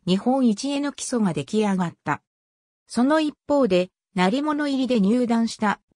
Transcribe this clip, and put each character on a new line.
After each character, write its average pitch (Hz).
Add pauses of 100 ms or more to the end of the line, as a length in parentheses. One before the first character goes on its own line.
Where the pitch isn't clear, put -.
日 185
本 254
一 233
へ 285
の 285
基 -
礎 -
が 196
出 143
来 214
上 196
が 180
っ 165 (100)
た。 147 (640)
そ -
の 302
一 302 (120)
方 285
で、 180 (240)
鳴 185
り 262
物 294
入 269
り 262
で 247
入 226
団 226
し -
た 202 (160)